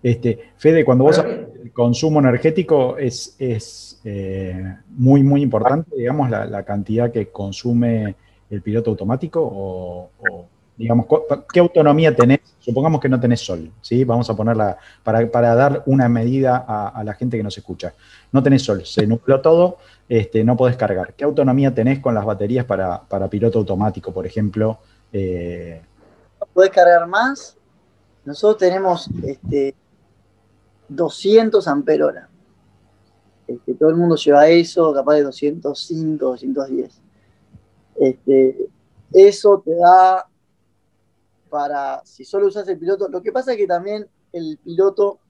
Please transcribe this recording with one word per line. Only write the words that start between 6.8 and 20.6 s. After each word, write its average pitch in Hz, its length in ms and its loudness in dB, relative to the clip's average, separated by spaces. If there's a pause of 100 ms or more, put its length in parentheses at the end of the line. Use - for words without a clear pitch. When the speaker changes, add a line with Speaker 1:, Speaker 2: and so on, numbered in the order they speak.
Speaker 1:
que 107 200 -6
consume 110 840 -4 (340)
el 101 120 -8
piloto 113 300 -4
automático, 135 500 -4
o, 92 680 -8 (200)
o, 90 180 -12 (280)
digamos, 117 300 0
cu-, 156 180 2 (300)
¿qué 180 60 4
autonomía 156 560 4
tenés? 120 240 4 (200)
Supongamos 135 400 -2
que 131 100 -2
no 131 100 0
tenés 120 220 0
sol, 82 300 -10 (100)
¿sí? 123 220 0
Vamos 120 260 -2
a 110 60 -2
ponerla 107 420 -2 (260)
para, 113 280 0
para 120 240 2
dar 139 300 2
una 135 240 2
medida 127 580 0
a, 107 220 -6
a 110 140 -10
la 104 100 -8
gente 123 240 -6
que 107 60 -4
nos 101 140 -10
escucha. 90 360 -14 (380)
No 135 120 2
tenés 135 200 4
sol, 95 220 -2
se - 220 -2
nubló 131 340 0
todo, 170 360 4 (320)
este, 110 340 0
no 117 140 2
podés 123 180 2